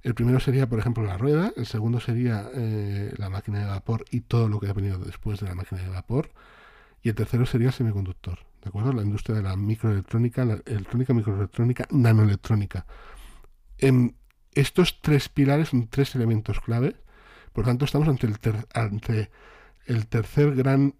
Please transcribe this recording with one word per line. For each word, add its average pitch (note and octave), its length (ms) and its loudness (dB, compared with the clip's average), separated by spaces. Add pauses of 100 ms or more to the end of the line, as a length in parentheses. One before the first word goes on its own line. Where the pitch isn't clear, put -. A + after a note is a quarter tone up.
El B2 120 -2
primero B2 240 4
sería, C3 300 2
por A2+ 100 -2
ejemplo, A2+ 240 -2
la F#2+ 140 -4
rueda, D3+ 400 2
el A2 80 -6
segundo A2+ 340 -2
sería, A#2 560 -2
eh, G#2 640 -4
la F#2+ 140 -8
máquina G2+ 300 -4
de G#2 60 -2
vapor G2 440 -4
y B2 100 -2
todo A#2 280 0
lo G#2 120 -2
que G2 80 -4
ha G2+ 60 -4
venido G2 240 -2
después F#2+ 420 -8
de G2+ 60 -6
la F2+ 80 -6
máquina F#2 260 -8
de F#2 80 -6
vapor, G#2 420 -4 (720)
y A#2 60 -2
el G#2 60 -2
tercero A#2 320 0
sería B2 220 2
el B2 40 0
semiconductor, G2 680 -4 (220)
¿de G2+ 60 -10
acuerdo? A2 240 -2
La A2+ 100 -2
industria G#2+ 340 -2
de G#2+ 60 -2
la F#2+ 140 -4
microelectrónica, A2+ 880 -2
la A2 220 0
electrónica, A#2+ 480 -2
microelectrónica, A2 760 0
nanoelectrónica. G#2+ 920 2 (960)
Em, B2+ 340 6 (400)
estos - 480 2
tres D3 300 2
pilares C#3+ 400 2
son A#2+ 180 0
tres C3+ 260 0
elementos A2 460 0
clave, A#2+ 360 -2 (580)
por G#2+ 100 -2
tanto, B2 220 2
estamos D3+ 220 2
ante B2+ 180 0
el... G#2+ 120 -2
Ter-, A2 360 -2
ante A2 560 -2 (560)
el A2 200 -2
tercer C#3+ 480 2
gran C3+ 460 2